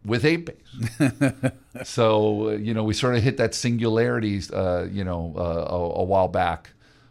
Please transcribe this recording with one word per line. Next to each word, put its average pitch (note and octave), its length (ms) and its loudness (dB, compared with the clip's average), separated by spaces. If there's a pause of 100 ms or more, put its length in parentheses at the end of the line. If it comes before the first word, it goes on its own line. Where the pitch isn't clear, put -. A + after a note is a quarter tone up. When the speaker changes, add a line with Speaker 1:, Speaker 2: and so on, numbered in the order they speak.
Speaker 1:
with A#2+ 220 0
Eight E3 220 2
Base. - 1040 -2
Speaker 2:
<laughs> - 0 - (320)
Speaker 1:
So, G#2+ 640 2
uh, - 40 -2
you G#2+ 200 -4
know, A2 100 0
we A2 120 0
sort B2 200 2
of A#2 60 4
hit A#2+ 160 2
that A2+ 160 0
singularity, A2+ 880 0 (100)
uh, F#2 400 0
you G2 120 -4
know, E2+ 340 -4
uh, E2+ 320 -2
a, E2+ 300 -2
a F#2 40 0
while F#2 240 2
back, F2 440 -2 (400)